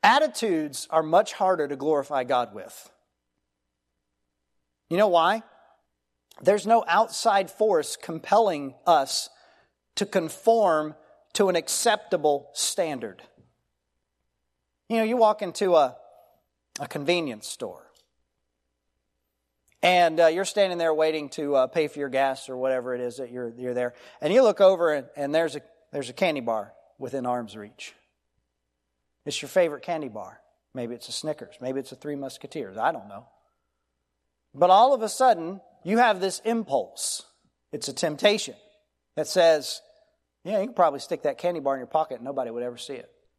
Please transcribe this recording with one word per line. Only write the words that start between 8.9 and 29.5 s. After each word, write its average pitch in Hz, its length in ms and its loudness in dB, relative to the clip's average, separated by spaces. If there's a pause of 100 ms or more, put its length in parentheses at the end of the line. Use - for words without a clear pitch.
to 202 100 -2
conform 165 880 0 (380)
to 202 160 2
an 180 80 2
acceptable 165 960 0
standard. 127 680 -6 (1700)
You 226 100 0
know, 226 40 2
you 220 140 0
walk 214 260 4
into 185 320 0
a, 139 220 4 (840)
a 143 80 -8
convenience 147 640 -4
store. 95 340 -12 (2000)
And, 170 380 4
uh, 170 60 8
you're 170 180 2
standing 185 340 0
there 165 160 2
waiting 156 360 -2
to, 143 260 -2
uh, 131 100 4
pay 151 220 -2
for 147 100 -12
your 143 100 -6
gas 135 400 -2
or 131 80 -10
whatever 127 380 -2
it 123 60 -6
is 120 160 -8
that 127 140 -10
you're, 123 260 -8
you're 123 180 -6
there. 123 200 -2 (260)
And 151 120 0
you 254 100 6
look 214 180 2
over 180 320 6
and, 139 140 -4 (100)
and 143 180 -4
there's 160 220 2
a, 147 60 -12 (300)
there's 135 180 -6
a - 20 -14
candy 156 280 0
bar 110 320 -4 (260)
within 127 280 -8
arm's 120 300 -6
reach. - 380 -18 (1300)
It's - 160 -8
your 143 80 -14
favorite 151 340 0